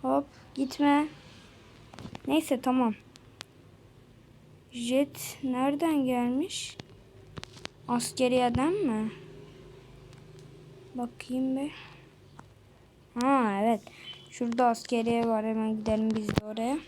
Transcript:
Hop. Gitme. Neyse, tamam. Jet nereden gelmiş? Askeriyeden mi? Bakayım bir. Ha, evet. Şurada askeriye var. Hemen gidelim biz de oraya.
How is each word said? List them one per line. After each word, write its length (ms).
Hop. 220
Gitme. 520
Neyse, 340
tamam. 340
Jet 720
nereden 640
gelmiş? 720
Askeriyeden 840
mi? 400
Bakayım 640
bir. 160
Ha, 400
evet. 180
Şurada 360
askeriye 600
var. 180
Hemen 320
gidelim 400
biz 120
de 160
oraya. 440